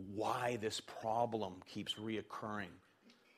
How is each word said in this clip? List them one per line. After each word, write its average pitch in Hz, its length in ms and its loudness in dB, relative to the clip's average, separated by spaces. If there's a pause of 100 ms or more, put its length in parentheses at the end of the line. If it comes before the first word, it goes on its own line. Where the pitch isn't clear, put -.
(140)
why 117 480 2
this 107 180 0
problem 110 840 2
keeps - 300 -4
reoccurring, 104 760 -2 (680)